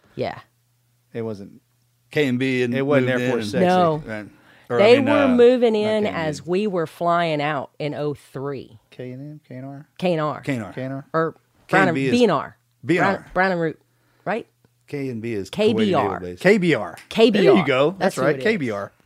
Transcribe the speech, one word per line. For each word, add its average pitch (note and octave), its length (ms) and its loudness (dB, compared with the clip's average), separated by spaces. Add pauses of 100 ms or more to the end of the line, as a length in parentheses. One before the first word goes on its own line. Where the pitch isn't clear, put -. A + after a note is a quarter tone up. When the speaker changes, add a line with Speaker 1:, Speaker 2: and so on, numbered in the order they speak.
(160)
Speaker 1:
Yeah. - 240 -8 (720)
Speaker 2:
it A#2 100 -8
wasn't G2+ 380 -12 (520)
Speaker 3:
K D3+ 160 0
and B2 100 0
B C3 240 0
and B2 120 -2
Speaker 2:
It C3+ 80 -2
wasn't C3+ 260 2
Speaker 3:
moved B2+ 120 0
Speaker 2:
Air B2 60 -2
Speaker 3:
in B2+ 60 -2
Speaker 2:
Force A2+ 120 -2
Speaker 3:
and G#2 80 -6
Speaker 2:
sexy. F3+ 140 2
Speaker 1:
No. F3 400 2
Speaker 3:
Right. G#2+ 200 -10 (460)
Or, - 80 2
I - 20 6
Speaker 1:
They A#3 180 8
Speaker 3:
mean, - 60 0
Speaker 1:
were - 180 4
Speaker 3:
uh, C4 40 4
Speaker 1:
moving A#3+ 460 6
Speaker 3:
not G#3+ 60 0
Speaker 1:
in G#3+ 240 0
Speaker 3:
K G#3 40 -2
and - 80 -6
B. E3 120 -4
Speaker 1:
as C#3+ 180 -8
we F#3+ 200 0
were F3+ 200 -2
flying E3+ 560 -2
out D3 360 -4
in D3 160 -6
oh C#3+ 200 -4
three. C3+ 640 -12 (120)
Speaker 2:
K B2+ 220 -14
and B2+ 100 -14
M, D3+ 240 -16
K B2+ 100 -16
and B2+ 100 -14
R? C#3 220 -18 (100)
Speaker 1:
K F#3 140 -2
and D#3 80 -2
R. D3+ 200 -4
Speaker 3:
K C#3 140 -4
and A2+ 100 -6
R. F2+ 80 -14
Speaker 2:
K B2+ 100 -10
and C3 120 -8
R. C#3 180 -12
Speaker 1:
Or D#3+ 240 -2 (320)
Brown F#3 200 2
and, - 0 -
Speaker 3:
K - 0 -
and E3 60 -2
B C3+ 120 0
is D3+ 60 2
Speaker 1:
B B3 120 4
and G3 80 4
R. C3 240 -4 (280)
Speaker 3:
B D3+ 140 0
and F3 80 2
R. G3 120 2
Speaker 1:
Brown, - 160 -18
Brown F#3 180 2
and E3+ 80 -2
Root, D#3+ 200 -4 (440)
right? G#3 220 -6 (420)
Speaker 3:
K C#3 200 -6
and A#2 140 -8
B A#2 100 -4
is G2 180 -6
Speaker 1:
K A3 220 2
B G#3+ 220 0
R. G2+ 260 -2
Speaker 3:
Kuwaiti F2+ 160 -10
Database. - 40 -20
Speaker 2:
K G#3 180 6
B E3+ 160 2
R. F#2+ 240 -6 (100)
Speaker 1:
K A3+ 220 4
B G#3 80 2
R. F#3+ 60 4
Speaker 2:
There - 120 8
you F3 100 2
go. C#3 240 4
Speaker 1:
That's F#3+ 80 -12
Speaker 2:
That's F#3 180 -2
Speaker 1:
who C3 60 -4
Speaker 2:
right, C#3+ 120 0
Speaker 1:
it C3+ 40 -8
is. C3 60 -10
Speaker 2:
K A3 120 0
B C3+ 140 -4
R. G2+ 220 -6 (140)